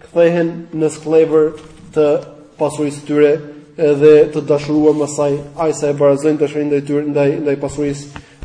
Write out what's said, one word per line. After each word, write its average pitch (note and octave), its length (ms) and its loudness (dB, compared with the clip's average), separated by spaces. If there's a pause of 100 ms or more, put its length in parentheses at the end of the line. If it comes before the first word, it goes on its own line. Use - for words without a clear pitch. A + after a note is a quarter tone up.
kthehen E3+ 460 0 (260)
në D#3 160 -2
sklevër D#3 560 2 (460)
të D3+ 120 2 (520)
pasurisë C#3+ 420 -6
së - 60 -16
tyre D3 260 4 (480)
edhe D3 320 6 (200)
të D3+ 120 -4
dashuruar D3+ 540 2
më C#3+ 100 -2
saj, D3 240 -2 (240)
aq D#3+ 160 -2
sa D3 160 -4
e D3 80 -4
barazojnë C#3+ 460 2
dashurinë D3 260 -4
ndaj C#3+ 160 0
tyre, D3 240 -4
ndaj, C#3+ 200 0 (120)
ndaj C#3+ 220 -2
pasurisë C#3+ 640 -8 (200)